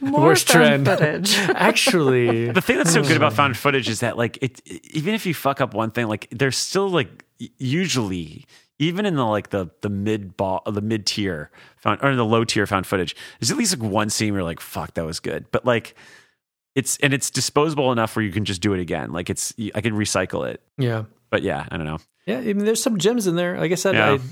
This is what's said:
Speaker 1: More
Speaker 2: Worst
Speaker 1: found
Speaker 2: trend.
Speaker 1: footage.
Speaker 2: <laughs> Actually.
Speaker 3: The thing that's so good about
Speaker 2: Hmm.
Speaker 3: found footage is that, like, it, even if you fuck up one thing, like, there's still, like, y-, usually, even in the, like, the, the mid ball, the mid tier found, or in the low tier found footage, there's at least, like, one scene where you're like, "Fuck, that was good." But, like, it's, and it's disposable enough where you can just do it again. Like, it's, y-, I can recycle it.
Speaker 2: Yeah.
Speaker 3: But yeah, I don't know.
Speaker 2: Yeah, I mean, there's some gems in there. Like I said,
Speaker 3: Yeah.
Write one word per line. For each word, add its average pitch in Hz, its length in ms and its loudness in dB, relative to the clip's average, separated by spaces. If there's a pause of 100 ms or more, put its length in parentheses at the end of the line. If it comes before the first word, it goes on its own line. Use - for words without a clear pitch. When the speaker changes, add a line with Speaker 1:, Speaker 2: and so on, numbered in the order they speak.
Speaker 1:
More 277 220 2
Speaker 2:
Worst 160 280 6
Speaker 1:
found 147 360 6
Speaker 2:
trend. - 0 -
Speaker 1:
footage. 160 520 2
Speaker 2:
<laughs> 185 160 2
Actually. 127 960 4
Speaker 3:
The 156 100 2
thing 247 180 2
that's 175 140 2
so 160 100 4
good 151 140 4
about 147 160 4
Speaker 2:
Hmm. 110 40 -6
Speaker 3:
found 135 200 0
footage 135 320 0
is 110 120 -2
that, 113 160 -2
like, 113 260 -2
it, - 180 -4 (320)
even 156 220 -2
if 220 120 -4
you 170 80 0
fuck 139 260 -2
up 120 140 -2
one 110 160 -2
thing, 117 180 -2
like, 107 220 -6
there's 131 260 0
still, 196 320 -2
like, 156 360 -2 (160)
y-, 123 80 -12 (100)
usually, 123 880 -2 (320)
even 175 280 0
in 185 100 0
the, 131 80 0
like, 107 260 -2
the, 95 180 -2 (140)
the 107 80 -2
mid 101 460 -4
ball, 95 300 -2
the 104 140 -4
mid 107 260 -2
tier 92 440 -4 (260)
found, 104 260 0
or 139 80 2
in 135 60 0
the 123 80 2
low 113 200 2
tier 110 220 0
found 95 200 0
footage, 90 280 -2 (240)
there's 117 120 -2
at 214 60 -2
least, 190 220 -2
like, 113 120 -4
one 107 200 0
scene 107 220 -2
where 98 80 -2
you're 90 80 -2
like, 82 120 -8
"Fuck, - 340 -10
that 82 100 -4
was 80 160 -8
good." 80 320 -8
But, 117 120 0
like, 117 300 0 (800)
it's, - 240 -2
and 139 140 2
it's - 180 -2
disposable 143 640 0
enough 113 240 0
where 110 80 0
you 98 80 -4
can 104 120 -2
just 92 180 -6
do 104 100 2
it 92 80 -2
again. 80 320 -6
Like, 87 180 -6
it's, - 280 -6
y-, 104 160 -6
I 107 60 -4
can 110 140 -2
recycle 95 540 -2
it. - 120 -10 (180)
Speaker 2:
Yeah. 117 260 -2 (260)
Speaker 3:
But 101 120 0
yeah, 76 280 -2
I 82 60 -8
don't 82 100 -4
know. 78 120 -6 (280)
Speaker 2:
Yeah, 226 120 -2
I 254 40 -8
mean, 208 220 -2
there's 220 180 0
some 226 160 0
gems 202 280 2
in 170 100 2
there. 175 220 -2
Like 160 140 0
I 180 40 -2
said, 185 180 2
Speaker 3:
Yeah. 107 240 6 (140)